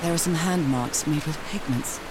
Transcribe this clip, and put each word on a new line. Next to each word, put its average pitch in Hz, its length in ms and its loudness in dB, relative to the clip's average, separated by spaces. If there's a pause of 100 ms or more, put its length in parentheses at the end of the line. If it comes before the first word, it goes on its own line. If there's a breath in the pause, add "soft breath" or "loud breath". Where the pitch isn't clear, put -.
There 170 100 2
are 170 40 2
some 175 180 2
hand 170 320 2
marks 127 400 0
made 147 180 2
with 151 120 -2 (120)
pigments. - 500 -2 (120)